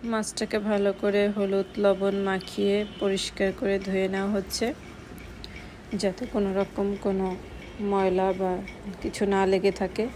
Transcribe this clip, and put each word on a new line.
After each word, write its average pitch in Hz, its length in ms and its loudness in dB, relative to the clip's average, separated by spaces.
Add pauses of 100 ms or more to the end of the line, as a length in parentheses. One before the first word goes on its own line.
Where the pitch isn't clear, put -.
মাছটাকে 220 560 -2
ভালো 202 420 2
করে 202 260 4
হলুদ 196 380 2 (120)
লবণ 196 380 4
মাখিয়ে 196 720 2 (140)
পরিষ্কার 196 600 0
করে 196 200 2
ধুয়ে 190 280 0
নেওয়া 196 220 0
হচ্ছে, 208 440 0 (1200)
যাতে 196 320 0
কোনো 202 280 0
রকম 196 480 0
কোনো 190 340 0 (460)
ময়লা 190 520 2
বা 185 240 0 (440)
কিছু - 240 -2
না 196 200 4
লেগে 190 260 4
থাকে। 196 440 -2